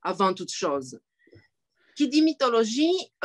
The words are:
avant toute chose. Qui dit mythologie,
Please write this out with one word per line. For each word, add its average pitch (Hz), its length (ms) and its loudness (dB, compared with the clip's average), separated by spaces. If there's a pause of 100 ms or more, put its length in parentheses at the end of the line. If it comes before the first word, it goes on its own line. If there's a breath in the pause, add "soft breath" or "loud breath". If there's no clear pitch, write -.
avant 185 320 0
toute 185 160 -10
chose. 139 480 -6 (960 soft breath)
Qui 285 120 2
dit 285 140 2
mythologie, 269 720 2 (320)